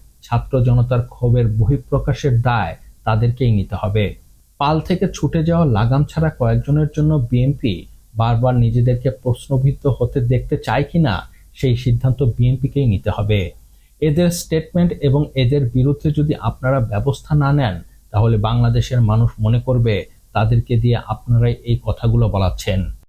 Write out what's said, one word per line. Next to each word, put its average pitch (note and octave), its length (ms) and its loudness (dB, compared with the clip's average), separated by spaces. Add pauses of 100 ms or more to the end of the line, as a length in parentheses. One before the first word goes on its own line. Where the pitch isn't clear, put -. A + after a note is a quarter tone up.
(240)
ছাত্র A#2+ 400 -2
জনতার A#2+ 440 2
ক্ষোভের A#2+ 400 0
বহিঃপ্রকাশের B2 960 0
দায় A2 340 -2 (280)
তাদেরকেই A#2 480 0
নিতে G2+ 280 0
হবে। G2+ 360 -2 (420)
পাল D3+ 220 0
থেকে F3 340 -2
ছুটে D#3+ 300 -2
যাওয়া E3 220 2
লাগাম B2 380 2
ছাড়া D#3+ 260 -2
কয়েকজনের C3 580 0 (100)
জন্য D3+ 320 2
বিএনপি B2 560 -2 (300)
বারবার A#2 400 0
নিজেদেরকে A#2+ 560 2
প্রশ্নবিদ্ধ C3 880 -2
হতে B2 220 -2
দেখতে A#2+ 360 -2
চায় B2+ 260 -2
কিনা, C#3+ 440 -2 (260)
সেই B2 240 0
সিদ্ধান্ত A#2+ 460 0
বিএনপিকেই B2+ 640 0
নিতে G2+ 220 0
হবে। G2 420 -2 (480)
এদের D#3+ 320 2
স্টেটমেন্ট E3+ 720 -2
এবং C#3+ 240 2 (100)
এদের C3 340 2
বিরুদ্ধে C#3 420 0
যদি D3 280 0
আপনারা C3 400 -2
ব্যবস্থা A2+ 560 -2
না C#3+ 180 2
নেন, G#2+ 280 -2 (300)
তাহলে A2+ 260 2
বাংলাদেশের A#2 640 0
মানুষ A2+ 380 2
মনে A2 200 2
করবে A#2 460 0 (280)
তাদেরকে A2+ 440 0
দিয়ে A#2+ 200 2
আপনারাই A#2+ 640 -2
এই A#2 200 0
কথাগুলো A2+ 460 0
বলাচ্ছেন। F#2+ 600 -2 (180)